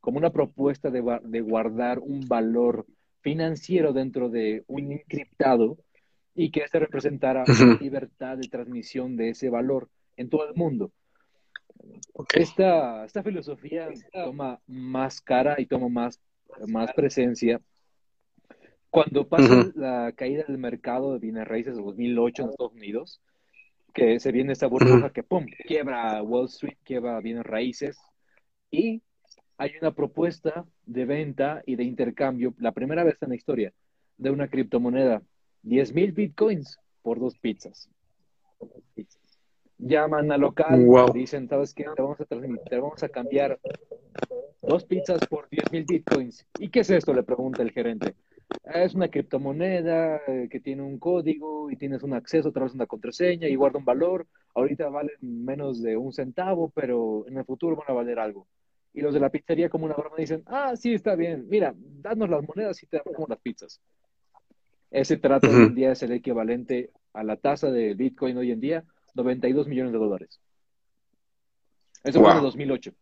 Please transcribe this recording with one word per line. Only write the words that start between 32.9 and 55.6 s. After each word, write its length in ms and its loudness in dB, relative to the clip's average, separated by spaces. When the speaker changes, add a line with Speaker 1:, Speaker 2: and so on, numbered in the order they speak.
Speaker 1:
vez 160 2
en 80 -6
la 80 -4
historia, 380 -4
de 140 -2
una 180 -2
criptomoneda, 720 0
diez 320 2
mil 200 2
bitcoins 680 0
por 180 -2
dos 180 -4
pizzas. 520 -8
Llaman 560 2
al 80 2
local, 400 4
Speaker 2:
Wow. 320 10
Speaker 1:
dicen, 360 -4
"¿Sabes 260 0
qué? 100 -8
Te 80 -2
vamos 180 -2
a 40 -6
transmitir, 440 -8
te 120 -2
vamos 220 -6
a 80 -6
cambiar 500 0
dos 220 2
pizzas 440 -2
por 220 -8
diez 200 -2
mil 140 -4
bitcoins". 640 -2
"¿Y 120 -8
qué 100 4
es 100 2
esto?", 220 4
le 100 2
pregunta 400 -2
el 80 -2
gerente. 440 -4
"Es 300 0
una 140 0
criptomoneda, 1160 -2
eh, 240 -4
que 80 -8
tiene 240 -8
un 160 -10
código 720 -2
y 60 -8
tienes 260 -6
un 120 -6
acceso 340 0
a 40 -4
través 200 -4
de 40 -14
una 100 -4
contraseña 600 -2
y 80 0
guarda 240 2
un 60 -10
valor. 420 0
Ahorita 340 0
valen 320 -6
menos 600 -8